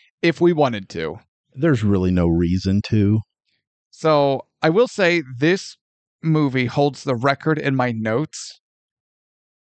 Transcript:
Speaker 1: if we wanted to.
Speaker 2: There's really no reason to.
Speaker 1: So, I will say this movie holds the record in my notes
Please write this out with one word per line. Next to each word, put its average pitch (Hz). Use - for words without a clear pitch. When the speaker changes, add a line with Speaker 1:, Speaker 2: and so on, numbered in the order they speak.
Speaker 1:
if 165
we 175
wanted 127
to. 80
Speaker 2:
There's 135
really 98
no 90
reason 90
to. 107
Speaker 1:
So, 143
I 156
will 220
say 170
this 170
movie 147
holds 143
the 135
record 139
in 139
my 123
notes 113